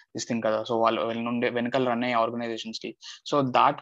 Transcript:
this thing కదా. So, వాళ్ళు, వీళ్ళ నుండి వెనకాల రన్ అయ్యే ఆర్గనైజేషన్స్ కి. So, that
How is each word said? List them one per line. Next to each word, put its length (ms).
this 120
thing 120
కదా. 200
So, 160
వాళ్ళు, 240
వీళ్ళ 200
నుండి 280
వెనకాల 400
రన్ 140
అయ్యే 120
ఆర్గనైజేషన్స్ 640
కి. 160
So, 140
that 340